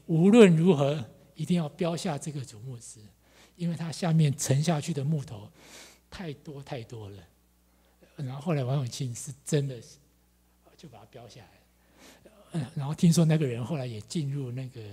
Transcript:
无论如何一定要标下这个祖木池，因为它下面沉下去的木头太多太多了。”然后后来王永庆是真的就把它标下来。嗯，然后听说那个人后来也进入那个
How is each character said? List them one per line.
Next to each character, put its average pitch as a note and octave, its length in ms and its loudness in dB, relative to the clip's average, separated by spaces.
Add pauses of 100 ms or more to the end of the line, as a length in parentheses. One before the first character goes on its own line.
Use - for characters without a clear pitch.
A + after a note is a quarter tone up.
无 E3+ 220 4
论 G#3 260 10
如 D#3+ 220 4
何 C#3+ 260 0 (320)
一 D#3 120 -8
定 F3+ 100 2
要 D#3+ 140 -2
标 E3+ 260 -4
下 D3+ 220 -4
这 D#3 120 -10
个 C#3 140 -8
祖 A2 160 -18
木 B2+ 180 -14
池， A2+ 220 -20 (560)
因 F3 140 -4
为 D#3+ 60 -4
它 E3 140 -8
下 E3 220 -2
面 D#3 240 4
沉 C3+ 260 2
下 D#3 180 0
去 E3+ 120 -6
的 C#3 100 -4
木 D3 220 -2
头 G#2+ 260 -14 (600)
太 E3+ 220 -12
多 C#3 300 -16
太 C3 200 -10
多 A2 260 -14
了。” G2 80 -16 (1000)
然 C3 180 -8
后 C#3+ 60 -12
后 E3+ 120 -4
来 C#3+ 100 0
王 B2+ 140 -2
永 C3+ 100 -2
庆 A#2+ 280 -8
是 - 180 -14 (120)
真 C#3+ 220 0
的 B2 140 -10 (960)
就 D#3+ 120 -20
把 A2+ 100 -20
它 G#2 80 -20
标 A#2+ 220 -20
下 A2 120 -20
来。 F2+ 80 -20 (1040)
嗯， D3 220 -4
然 C3+ 120 -6
后 D#3 80 -6
听 E3+ 180 6
说 E3+ 120 4
那 D#3 140 4
个 D3+ 80 0
人 A#2+ 180 -4
后 D#3 120 -6
来 B2+ 100 -6
也 A2 160 -10
进 C#3 300 -6
入 C#3 180 -6
那 B2+ 180 -10
个 A#2+ 120 -16 (120)